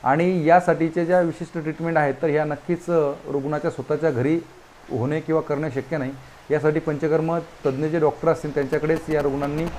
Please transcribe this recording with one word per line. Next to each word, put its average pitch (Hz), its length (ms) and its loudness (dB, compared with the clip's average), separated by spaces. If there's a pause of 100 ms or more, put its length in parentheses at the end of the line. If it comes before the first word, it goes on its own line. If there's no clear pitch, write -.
आणि 160 420 2
यासाठीच्या 165 600 4
ज्या 180 160 4
विशिष्ट 170 360 -4
treatment 160 400 -2
आहेत 143 240 2
तर 165 60 2
ह्या 151 180 2
नक्कीच, 165 440 -4
अ, 156 220 2 (160)
रुग्णाच्या 147 440 -2
स्वतःच्या 151 400 -2
घरी 135 240 2 (640)
होणे 147 200 0
किंवा 156 220 0
करणे 151 300 -4
शक्य 135 260 -4
नाही, 135 140 -4 (400)
यासाठी 151 280 2
पंचकर्म 160 580 0 (280)
तज्ज्ञ 139 200 0
जे 160 140 0
doctor 156 280 2
असतील 156 260 0
त्यांच्याकडेच 151 560 -2
या 151 120 0
रुग्णांनी 143 440 -2 (140)